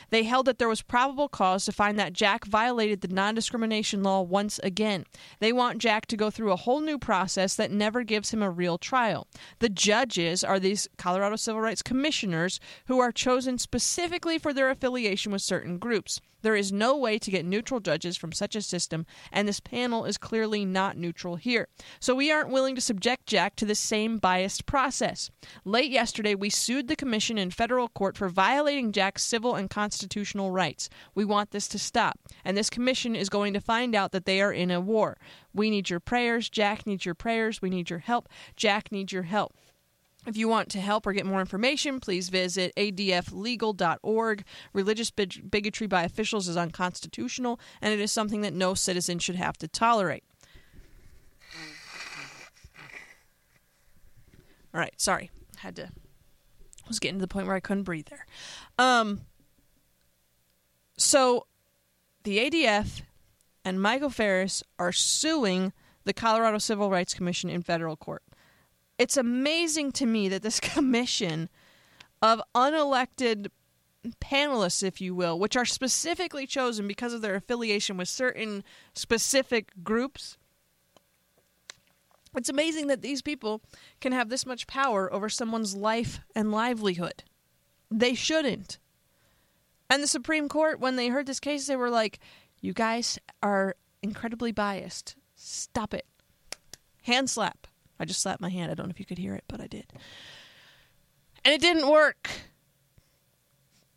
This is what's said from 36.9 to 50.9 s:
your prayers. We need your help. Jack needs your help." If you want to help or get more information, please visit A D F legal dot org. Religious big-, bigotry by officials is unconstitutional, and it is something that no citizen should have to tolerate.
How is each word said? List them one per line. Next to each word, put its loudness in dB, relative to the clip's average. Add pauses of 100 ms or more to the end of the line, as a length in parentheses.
your -2
prayers. -2
We -2
need -4
your -6
help. -4 (260)
Jack 0
needs -6
your -4
help." -2 (680)
If -6
you 2
want 2
to -4
help 0
or 0
get 0
more 0
information, 0
please -2
visit 0
A 0
D 0
F 0
legal -2
dot 0
org. 0 (300)
Religious 0
big-, -4
bigotry -2
by 2
officials -2
is -2
unconstitutional, -4 (240)
and 2
it 0
is -2
something 0
that -2
no 2
citizen 0
should -2
have -2
to -10
tolerate. 2 (4000)